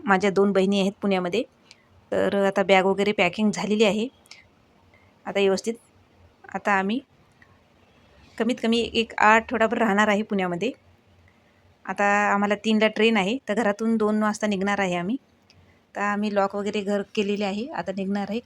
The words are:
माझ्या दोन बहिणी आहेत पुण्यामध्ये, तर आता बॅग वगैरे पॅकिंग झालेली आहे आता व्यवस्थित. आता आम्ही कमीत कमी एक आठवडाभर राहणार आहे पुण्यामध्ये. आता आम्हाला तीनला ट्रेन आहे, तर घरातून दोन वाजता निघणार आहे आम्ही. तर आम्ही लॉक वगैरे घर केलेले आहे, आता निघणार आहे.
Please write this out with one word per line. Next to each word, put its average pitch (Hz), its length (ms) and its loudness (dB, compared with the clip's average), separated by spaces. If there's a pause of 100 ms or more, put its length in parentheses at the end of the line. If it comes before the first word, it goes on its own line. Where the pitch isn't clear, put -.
माझ्या 196 260 2
दोन 196 220 2
बहिणी 196 280 2
आहेत 196 120 0 (100)
पुण्यामध्ये, 185 400 -2 (680)
तर 196 340 0
आता 196 160 0
बॅग 190 220 4
वगैरे 196 280 0
पॅकिंग 202 380 0
झालेली 196 340 0
आहे 214 240 0 (1160)
आता 196 140 -2
व्यवस्थित. 196 340 2 (800)
आता 202 180 -2
आम्ही 196 280 0 (1400)
कमीत 233 240 0
कमी 233 320 0
एक 220 240 -2
आठवडाभर 220 600 2
राहणार 208 300 2
आहे 208 140 0
पुण्यामध्ये. 185 500 -4 (1120)
आता 196 200 -2
आम्हाला 202 500 2
तीनला 220 340 2
ट्रेन 220 280 2
आहे, 208 220 0 (100)
तर 208 60 -2
घरातून 226 420 0
दोन 214 260 0
वाजता 214 240 -2
निघणार 202 340 -2
आहे 180 160 0
आम्ही. 180 200 -4 (800)
तर 202 40 -6
आम्ही 202 340 -2
लॉक 196 220 0
वगैरे 202 240 -4
घर 202 220 -2 (120)
केलेले 208 300 -2
आहे, 208 220 -6
आता 196 260 -8
निघणार 196 360 -4
आहे. 214 180 -6